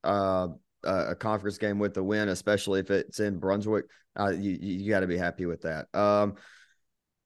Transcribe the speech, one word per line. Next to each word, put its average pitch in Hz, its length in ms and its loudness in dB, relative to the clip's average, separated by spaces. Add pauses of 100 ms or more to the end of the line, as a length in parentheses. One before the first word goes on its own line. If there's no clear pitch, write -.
uh, 95 460 2 (360)
a, 92 240 0
a 87 60 -2
conference 104 420 -2
game 101 200 -2
with 104 160 0
the 95 80 -2
win, 104 280 0
especially 98 500 2
if 95 100 -4
it's - 300 0
in 104 180 0
Brunswick, 101 480 0 (320)
uh, 101 120 2
you, 95 320 -2
you, 95 140 -4
you 98 140 -4
gotta 95 180 2
be 87 100 0
happy 90 280 -2
with 82 180 -4
that. 78 300 -6
Um, 104 420 4 (920)